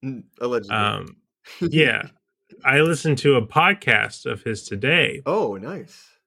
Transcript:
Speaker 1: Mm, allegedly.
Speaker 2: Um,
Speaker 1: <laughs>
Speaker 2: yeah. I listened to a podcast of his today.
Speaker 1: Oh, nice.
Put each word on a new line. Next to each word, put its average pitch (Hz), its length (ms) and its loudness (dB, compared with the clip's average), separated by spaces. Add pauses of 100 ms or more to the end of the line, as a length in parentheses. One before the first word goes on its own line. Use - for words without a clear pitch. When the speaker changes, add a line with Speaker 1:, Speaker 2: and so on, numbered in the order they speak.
Speaker 1:
Mm, 131 200 -8 (160)
allegedly. 113 360 -2
Speaker 2:
Um, 104 420 -2 (220)
Speaker 1:
<laughs> - 220 -12
Speaker 2:
yeah. 151 460 2 (580)
I 135 160 4
listened 156 380 0
to 143 160 4
a 113 100 2
podcast 131 800 0
of 117 180 -6
his 110 200 -6
today. 131 640 0
Speaker 1:
Oh, 151 300 -2
nice. 127 500 -14 (200)